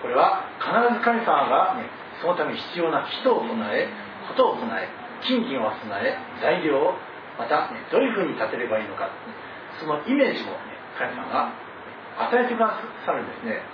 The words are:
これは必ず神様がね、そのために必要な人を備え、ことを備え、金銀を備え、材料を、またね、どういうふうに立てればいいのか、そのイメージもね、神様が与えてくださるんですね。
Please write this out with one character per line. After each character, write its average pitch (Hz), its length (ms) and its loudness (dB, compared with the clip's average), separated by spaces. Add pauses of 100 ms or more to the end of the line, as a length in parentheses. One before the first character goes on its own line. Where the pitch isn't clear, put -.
こ 120 60 -4
れ 120 60 0
は 165 280 6 (160)
必 - 80 -2 (240)
ず 226 80 0
神 226 240 4
様 - 240 4
が - 320 4
ね、 117 80 -8 (320)
そ 160 80 0
の 175 80 4
た 160 80 0
め 135 80 -2
に 113 80 -6
必 - 200 -8
要 165 120 2
な 143 160 0
人 - 240 2
を 113 160 2
備 117 80 -4 (160)
え、 156 160 2 (400)
こ - 80 -6
と 254 160 6
を - 80 -2
備 - 80 -4 (160)
え、 - 60 -8 (340)
金 123 240 2
銀 131 160 0
を 107 80 2
備 107 160 -8 (160)
え、 135 160 0 (240)
材 165 180 4
料 151 140 4
を、 156 240 4 (400)
ま 117 80 -4
た 151 240 2
ね、 113 80 -8 (100)
ど 165 100 6
う 269 40 6
い 240 80 2
う - 0 -
ふ 202 80 0
う 170 80 2
に - 80 -2
立 135 160 -2
て 127 60 -4
れ 127 100 -2
ば 110 120 2
い 107 60 -4
い 98 40 -8
の 95 100 -8
か、 98 80 -2 (720)
そ 156 80 -6
の 151 160 0
イ 233 100 2
メ 277 140 6
ー - 80 0
ジ - 80 -6
も - 160 -8
ね、 - 160 -12 (240)
神 123 160 -2
様 123 160 -8
が 127 240 0 (640)
与 - 160 2
え 247 160 6
て - 20 0
く 220 60 -2
だ 220 160 4 (320)
さ 175 60 2
る - 100 -2
ん - 40 -6
で - 120 -10
す - 80 -12
ね。 - 160 -4 (100)